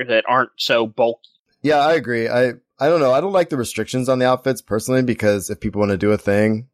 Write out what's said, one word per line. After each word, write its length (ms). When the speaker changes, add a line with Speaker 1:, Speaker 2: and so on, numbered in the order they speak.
Speaker 1:
that 200
aren't 300
so 300
bulky. 320
Speaker 2:
Yeah, 160
I 160
agree. 340
I, 260
I 100
don't 120
know. 120
I 80
don't 120
like 160
the 80
restrictions 520
on 100
the 80
outfits 340
personally, 420
because 480
if 100
people 200
wanna 160
do 140
a 80
thing, 560